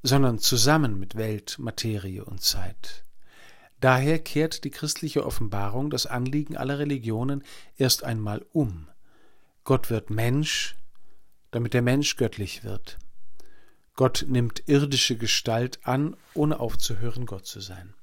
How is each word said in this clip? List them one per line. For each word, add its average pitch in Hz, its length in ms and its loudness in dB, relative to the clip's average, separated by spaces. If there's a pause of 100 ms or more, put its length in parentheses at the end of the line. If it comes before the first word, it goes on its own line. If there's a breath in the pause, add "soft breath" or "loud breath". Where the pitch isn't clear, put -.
sondern 127 340 4
zusammen 123 600 4
mit 98 160 -2
Welt, 107 420 -4
Materie 101 680 -6
und - 160 -6
Zeit. - 640 0 (760 loud breath)
Daher 131 400 4
kehrt 156 420 -2
die 139 80 -6
christliche - 560 -4
Offenbarung 104 640 0
das 127 160 0
Anliegen 127 500 -2
aller 139 220 -4
Religionen 135 640 -2 (340 loud breath)
erst - 280 2
einmal 107 480 -4
um. 95 360 0 (760 soft breath)
Gott - 260 2
wird 110 200 -2
Mensch, 120 680 0 (760)
damit 120 240 -2
der 123 80 4
Mensch 135 320 2
göttlich - 480 -4
wird. - 360 -4 (1000 soft breath)
Gott 127 320 4
nimmt 120 380 0
irdische 143 500 4
Gestalt 117 680 -2
an, 135 340 0 (180)
ohne 147 260 2
aufzuhören, 117 680 4
Gott 95 200 -10
zu - 140 -12
sein. 95 320 -14 (100)